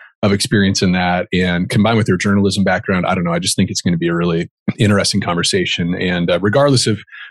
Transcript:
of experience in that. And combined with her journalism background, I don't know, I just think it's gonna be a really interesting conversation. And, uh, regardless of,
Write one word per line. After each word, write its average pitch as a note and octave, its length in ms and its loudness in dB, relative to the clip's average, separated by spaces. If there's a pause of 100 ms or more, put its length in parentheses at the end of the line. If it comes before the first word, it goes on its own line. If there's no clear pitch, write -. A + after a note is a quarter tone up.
(220)
of G2+ 100 2
experience G2+ 520 0
in F#2 80 2
that. F2+ 420 -2
And F2+ 340 0
combined A2 300 2
with G#2 100 2
her F#2+ 100 2
journalism G2 460 0
background, F#2 440 0
I F#2 80 0
don't F2+ 80 -2
know, E2+ 100 -2
I E2+ 60 -2
just F#2+ 160 -4
think F#2 160 0
it's - 100 -6
gonna F2 160 0
be E2+ 120 -2
a E2+ 40 0
really E2+ 380 -2 (260)
interesting G2+ 440 2
conversation. F2 720 -2
And, F2 340 -2
uh, F2 100 2
regardless C3 460 2
of, G#2+ 140 0 (320)